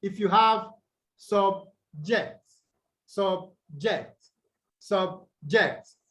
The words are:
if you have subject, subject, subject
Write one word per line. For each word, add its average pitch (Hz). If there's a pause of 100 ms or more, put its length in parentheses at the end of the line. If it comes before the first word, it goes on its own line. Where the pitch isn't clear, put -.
if 196
you 208
have 220 (480)
subject, 190 (640)
subject, 185 (540)
subject 185 (220)